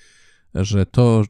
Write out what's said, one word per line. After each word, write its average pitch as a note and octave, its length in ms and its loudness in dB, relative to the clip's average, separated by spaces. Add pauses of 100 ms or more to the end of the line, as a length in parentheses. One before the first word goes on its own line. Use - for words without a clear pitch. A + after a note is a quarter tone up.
(540)
że G2 320 -2
to, A#2 440 0